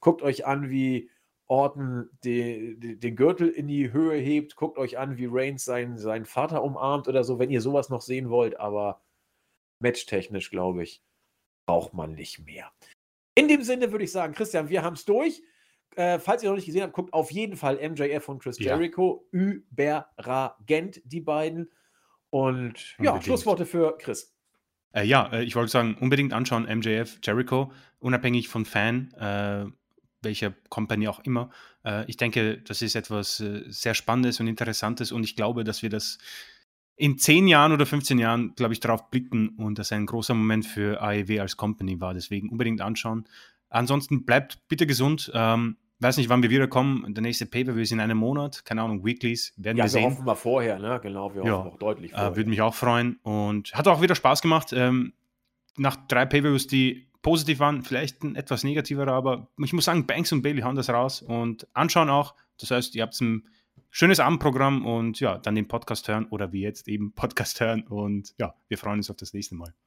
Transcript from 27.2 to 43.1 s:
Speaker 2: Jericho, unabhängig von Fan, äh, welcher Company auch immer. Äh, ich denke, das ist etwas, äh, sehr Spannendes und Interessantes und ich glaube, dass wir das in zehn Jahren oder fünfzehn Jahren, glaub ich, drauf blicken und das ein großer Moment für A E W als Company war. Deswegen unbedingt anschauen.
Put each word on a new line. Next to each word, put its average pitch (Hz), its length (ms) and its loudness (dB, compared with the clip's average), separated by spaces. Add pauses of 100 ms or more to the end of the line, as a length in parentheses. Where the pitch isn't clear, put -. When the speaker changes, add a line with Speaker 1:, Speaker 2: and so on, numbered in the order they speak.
Speaker 2:
Jericho, 131 500 0 (260)
unabhängig 123 500 0
von 110 160 -2
Fan, 117 500 -2
äh, 101 520 -4 (560)
welcher 107 300 -4 (160)
Company 107 400 -2
auch 101 120 -6
immer. 123 300 -4 (340)
Äh, 107 240 -4
ich - 80 -10
denke, 113 420 0
das - 240 -8
ist 113 120 -2
etwas, 104 460 -4
äh, 104 280 -6
sehr 110 260 -4
Spannendes 123 460 0
und 113 80 -2
Interessantes 113 640 -4
und 113 120 -4
ich 107 120 -8
glaube, 117 280 -2
dass 107 180 -6
wir 113 80 -2
das 107 280 -6 (800)
in 143 220 2
zehn 180 300 8
Jahren 156 240 8
oder 147 140 4
fünfzehn 139 320 2
Jahren, 117 380 2
glaub 117 160 0
ich, 107 80 -4
drauf 113 300 -2
blicken 120 460 0
und 107 220 -4
das 101 120 -6
ein 104 160 -2
großer 117 280 -2
Moment 110 320 2
für 104 340 -2
A 104 140 0
E 101 140 -2
W 107 120 0
als 95 160 -6
Company 95 440 -4
war. 92 120 -4
Deswegen 101 380 -6
unbedingt 113 320 -2
anschauen. 113 440 -4 (440)